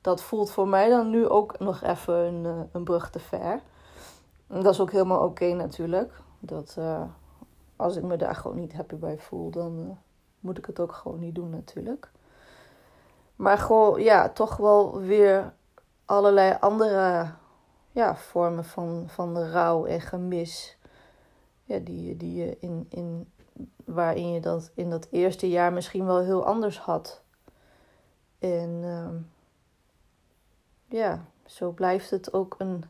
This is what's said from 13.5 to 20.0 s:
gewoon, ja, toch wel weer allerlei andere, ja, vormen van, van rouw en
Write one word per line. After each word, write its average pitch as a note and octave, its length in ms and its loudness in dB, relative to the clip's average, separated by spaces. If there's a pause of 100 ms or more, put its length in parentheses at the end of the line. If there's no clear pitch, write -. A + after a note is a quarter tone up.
gewoon, G#3+ 440 6
ja, G#3 280 8
toch - 280 -2
wel G#3 420 6
weer G3 540 4 (520)
allerlei G3 540 6
andere, G3 720 2 (600)
ja, G#3 240 0
vormen E3+ 500 -2
van, E3+ 420 -8
van F3 320 -6
rouw E3+ 460 2
en E3+ 160 -2